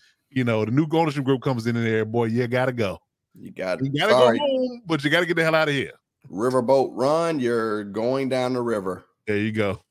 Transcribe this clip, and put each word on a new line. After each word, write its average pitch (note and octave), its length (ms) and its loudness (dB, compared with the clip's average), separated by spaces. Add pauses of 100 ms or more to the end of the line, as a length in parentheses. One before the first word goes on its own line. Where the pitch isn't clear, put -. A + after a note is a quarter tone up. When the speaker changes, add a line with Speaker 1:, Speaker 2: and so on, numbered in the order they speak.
(300)
Speaker 1:
you B2+ 140 -2
know, A2 200 2
the G#2+ 60 -2
new C#3+ 220 2
ownership D3+ 320 0
group B2+ 180 0
comes A#2+ 240 -2
in A#2 80 0
there, A2+ 300 0
boy, A2+ 220 0
you A#2 200 0
gotta B2+ 260 0
go. G2+ 260 -4 (360)
Speaker 2:
You G2 160 -18
gotta, F#2 340 -4
Speaker 1:
You C#3 140 -4
gotta G3 140 2
Speaker 2:
sorry. B2+ 260 6
Speaker 1:
go - 80 -2
home, B3+ 400 -2
but D#3+ 160 -2
you D3 80 0
gotta E3+ 160 2
get E3+ 100 -2
the E3 60 2
hell D#3+ 140 2
out D#3 120 4
of D3 60 0
here. G#2+ 180 -4 (380)
Speaker 2:
Riverboat B2+ 600 2
Run, D#3 480 0
you're A2+ 440 -2
going A#2+ 440 -2
down B2+ 240 0
the B2 100 -2
river. F#2+ 420 -4 (220)
Speaker 1:
There G#2 100 0
you G#2 140 0
go. G#2+ 300 -2 (100)